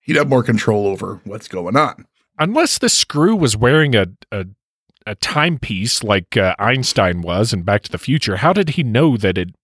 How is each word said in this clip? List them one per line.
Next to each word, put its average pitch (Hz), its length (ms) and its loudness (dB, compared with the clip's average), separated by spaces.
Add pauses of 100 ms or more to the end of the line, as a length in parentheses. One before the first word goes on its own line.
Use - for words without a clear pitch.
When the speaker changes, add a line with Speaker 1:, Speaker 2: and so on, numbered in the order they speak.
Speaker 1:
he'd - 140 -2
have 143 120 2
more 127 140 2
control 104 440 0
over 95 380 -6
what's 101 240 -14
going 92 280 -4
on. 143 300 -2 (320)
Speaker 2:
Unless 233 400 0
the 247 120 0
screw 170 460 2
was 127 200 2
wearing 135 380 4
a, 98 120 4 (240)
a, 98 160 -6 (580)
a 107 120 -8
timepiece 127 880 -2
like, 101 320 0
uh, 92 240 2
Einstein 104 640 0
was 92 300 -2
in 90 120 -4
Back 104 180 0
to - 100 -16
the 87 60 -6
Future, 131 380 -2
how 156 160 2
did 185 180 0
he 165 120 -2
know 127 360 2
that 95 180 0
it 90 140 -4 (140)